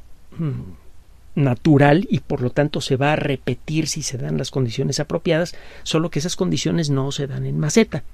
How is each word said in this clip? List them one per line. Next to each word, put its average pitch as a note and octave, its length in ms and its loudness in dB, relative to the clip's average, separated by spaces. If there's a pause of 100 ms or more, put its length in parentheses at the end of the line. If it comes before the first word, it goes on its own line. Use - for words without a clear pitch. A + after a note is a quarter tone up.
(380)
mm, - 1000 -8
natural C#3+ 720 6
y D#3 100 2
por C#3+ 220 -4
lo B2 80 0
tanto D3+ 300 0
se C3 160 0
va C#3+ 180 2
a - 20 2
repetir C#3+ 720 -2
si D#3+ 140 -6
se - 160 -6
dan D3+ 180 -4
las C#3+ 140 -4
condiciones C3 500 -2
apropiadas, E3 540 0 (280)
solo E3 280 0
que - 80 -2
esas E3+ 180 -2
condiciones E3 540 0
no C3+ 200 0
se C#3 160 -4
dan C3+ 200 -6
en C#3 120 -2
maceta. D#3 560 2